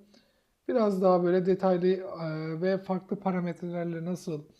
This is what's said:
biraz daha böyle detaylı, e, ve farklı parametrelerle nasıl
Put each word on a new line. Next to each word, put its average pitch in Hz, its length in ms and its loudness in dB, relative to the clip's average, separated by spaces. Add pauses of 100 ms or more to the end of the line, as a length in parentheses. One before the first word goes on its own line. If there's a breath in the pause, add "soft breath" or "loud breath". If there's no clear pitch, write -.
(680 soft breath)
biraz 208 340 2
daha 180 220 6
böyle 180 220 2
detaylı, 185 420 2
e, 160 760 -4
ve 190 160 0
farklı 190 420 -6
parametrelerle 175 840 -4
nasıl 170 380 -6 (160 loud breath)